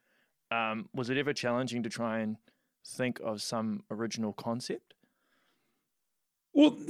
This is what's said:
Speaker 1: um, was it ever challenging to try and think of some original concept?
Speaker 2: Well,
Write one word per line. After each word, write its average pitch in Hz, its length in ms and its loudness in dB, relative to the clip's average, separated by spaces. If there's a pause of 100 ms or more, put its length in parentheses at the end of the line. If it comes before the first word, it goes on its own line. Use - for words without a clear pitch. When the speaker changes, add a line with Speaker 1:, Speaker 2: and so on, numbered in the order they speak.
(500)
Speaker 1:
um, 113 440 -2
was 123 160 -2
it 131 80 2
ever 143 160 0
challenging 120 480 -2
to 113 80 -4
try 113 300 -2
and 110 180 -4 (480)
think 123 340 -4
of 107 220 -4
some 110 480 -4
original 110 420 -4
concept? - 640 -6 (1600)
Speaker 2:
Well, 294 260 10 (120)